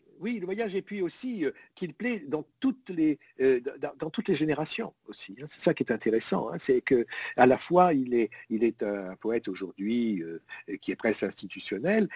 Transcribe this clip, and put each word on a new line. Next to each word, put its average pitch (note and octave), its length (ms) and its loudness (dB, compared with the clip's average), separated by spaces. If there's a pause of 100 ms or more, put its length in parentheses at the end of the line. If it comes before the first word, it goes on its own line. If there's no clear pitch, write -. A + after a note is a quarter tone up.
(200)
oui, A3+ 180 -4
le F3 80 -6
voyage, G3 300 -2
et F#3 60 0
puis G3+ 200 -6
aussi, G3 420 -4
euh, C3 60 2 (240)
qu'il D#3+ 200 -6
plaît A3 340 -2
dans D3+ 180 -4 (140)
toutes C4 300 -2
les, D#3 280 2 (220)
euh, C3 180 6 (220)
dans, C#3+ 180 -4
dans D#3 100 -6
toutes - 200 -4
les F3+ 80 4
générations D#3 580 -2 (140)
aussi, - 340 -16
hein. D3+ 60 -12
C'est - 120 -16
ça D#3+ 140 4
qui - 80 -4
est - 80 -2
intéressant, A2+ 580 0
hein. E3+ 120 -6
C'est B2+ 200 2
que, A#2+ 260 4 (300)
à A#2+ 80 6
la B2+ 140 8
fois, F3+ 340 6
il B2+ 220 2
est, A#2 160 4 (180)
il A2 140 0
est A#2 220 0
un G2 320 -4
poète A2+ 320 -4
aujourd'hui, G2 760 -2
euh, E2 180 -10 (400)
qui - 120 -6
est F#2 40 -4
presque G#2+ 280 0
institutionnel, A#2+ 920 -2